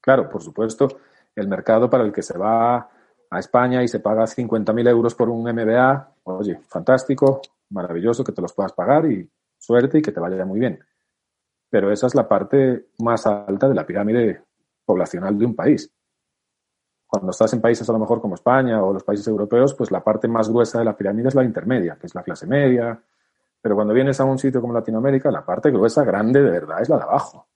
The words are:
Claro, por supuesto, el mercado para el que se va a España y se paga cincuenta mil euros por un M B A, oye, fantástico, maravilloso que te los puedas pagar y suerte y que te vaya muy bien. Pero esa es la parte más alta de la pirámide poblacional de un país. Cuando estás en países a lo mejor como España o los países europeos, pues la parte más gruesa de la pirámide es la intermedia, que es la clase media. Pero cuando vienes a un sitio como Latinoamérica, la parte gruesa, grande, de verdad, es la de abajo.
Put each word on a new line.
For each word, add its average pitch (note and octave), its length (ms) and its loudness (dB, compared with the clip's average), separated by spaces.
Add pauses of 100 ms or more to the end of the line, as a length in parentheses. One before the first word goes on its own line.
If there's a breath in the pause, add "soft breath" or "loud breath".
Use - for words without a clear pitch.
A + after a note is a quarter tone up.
Claro, C3 280 2
por - 120 -10
supuesto, A2+ 460 -2 (480 soft breath)
el G2+ 100 -4
mercado A2 440 0
para B2+ 140 4
el G#2 60 -2
que F#2+ 120 -6
se - 160 -12
va A2+ 500 0 (420 soft breath)
a F2 80 -6
España B2 440 2
y A#2+ 60 0
se G#2 120 -4
paga A2 260 0
cincuenta A2 460 -2
mil A#2+ 160 2
euros A#2 260 2
por A2+ 140 0
un A#2 180 -4
M A#2 160 -4
B A2 140 2
A, C3+ 340 2 (140)
oye, F#2+ 340 -6 (100)
fantástico, C3 760 0 (260)
maravilloso F#2+ 560 -2
que - 80 -6
te - 80 -10
los F2 140 -8
puedas G2 180 -4
pagar C3 400 2
y F2+ 180 -6 (280)
suerte - 400 2
y D3+ 40 2
que G2+ 80 -4
te - 80 -10
vaya F#2 280 -6
muy F#2+ 120 -4
bien. A#2 220 -4 (880)
Pero G2+ 240 0
esa A2+ 140 -2
es B2 80 -2
la B2+ 120 2
parte B2+ 600 0 (140)
más A2+ 260 0
alta G#2 420 0
de C3 60 2
la - 100 -2
pirámide A2 580 -2 (440)
poblacional F#2 520 -2
de A2+ 60 2
un A#2+ 100 -2
país. - 380 0 (1120)
Cuando F#2+ 240 -6
estás A2 220 0
en A#2 80 -2
países A#2 260 0
a A#2 60 -2
lo A2 60 0
mejor A2+ 240 -2
como F#2 140 -6
España B2 460 2
o F#2+ 120 0
los F#2+ 100 -8
países G2+ 240 -4
europeos, A#2 460 2
pues A2+ 160 -6
la - 120 -2
parte A2 260 0
más A2+ 200 0
gruesa A#2 300 0
de A#2 80 0
la G#2+ 100 -2
pirámide G#2 320 -2
es C3+ 60 -2
la C3 100 4
intermedia, G2+ 560 -2
que F2+ 60 -16
es - 80 -18
la F2+ 80 -10
clase - 240 -10
media. B2 520 0 (600)
Pero G#2 140 0
cuando G#2+ 180 0
vienes C3 260 2
a C3+ 60 2
un C3+ 140 0
sitio B2+ 240 0
como A#2+ 100 -6
Latinoamérica, B2 580 0
la - 140 2
parte A2+ 260 0
gruesa, A#2 340 2
grande, A2 380 4
de A2+ 80 4
verdad, E2 300 -4
es B2+ 80 -2
la D#3 80 4
de - 60 0
abajo. - 540 -4